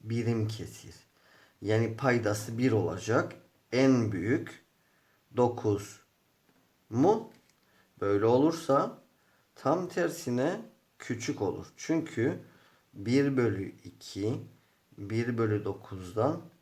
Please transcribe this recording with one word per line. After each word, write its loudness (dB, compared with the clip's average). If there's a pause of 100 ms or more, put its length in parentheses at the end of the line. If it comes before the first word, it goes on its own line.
Birim 0
kesir. -12 (680)
Yani 0
paydası 0
bir 2
olacak. 0 (360)
En 4
büyük -2 (720)
dokuz 0 (880)
mu? 2 (720)
Böyle 2
olursa 2 (540)
tam 0
tersine -2 (380)
küçük -6
olur. -4
Çünkü -2 (540)
bir 0
bölü 0
iki, -8 (560)
bir -4
bölü 0
dokuzdan -4 (200)